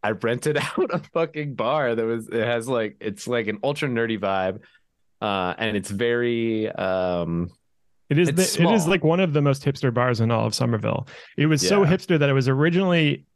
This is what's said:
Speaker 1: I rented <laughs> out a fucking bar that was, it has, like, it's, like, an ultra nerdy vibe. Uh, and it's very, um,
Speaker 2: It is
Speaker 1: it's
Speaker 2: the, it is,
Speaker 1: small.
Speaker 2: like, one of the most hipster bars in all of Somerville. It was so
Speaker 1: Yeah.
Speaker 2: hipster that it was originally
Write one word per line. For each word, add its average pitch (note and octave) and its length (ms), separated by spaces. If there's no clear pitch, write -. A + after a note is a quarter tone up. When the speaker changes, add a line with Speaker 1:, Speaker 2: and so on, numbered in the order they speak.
Speaker 1:
I G#2 80
rented B2 460
<laughs> C#3 40
out - 160
a F3 60
fucking D3+ 420
bar A#2+ 400
that A2+ 100
was, A2+ 220
it A2+ 180
has, A#2+ 220
like, A2+ 320
it's, G2+ 300
like, A#2+ 180
an G#2+ 160
ultra C#3+ 240
nerdy A#2 320
vibe. F#2+ 400
Uh, F#2+ 360
and A2 200
it's F#2+ 120
very, A#2 800
um, F2 800
Speaker 2:
It D3 100
is F3 100
Speaker 1:
it's D3 60
Speaker 2:
the, F3+ 60
it F3+ 100
is, A3 100
Speaker 1:
small. D#3+ 80
Speaker 2:
like, F#3+ 140
one E3 160
of F3+ 120
the D3 80
most C#3 220
hipster C3+ 300
bars B2 260
in A2+ 120
all A2+ 140
of A2+ 80
Somerville. - 540
It D3 100
was D#3 180
so G3+ 180
Speaker 1:
Yeah. D3+ 80
Speaker 2:
hipster F3+ 280
that C#3+ 100
it C#3 40
was C3+ 160
originally E3 760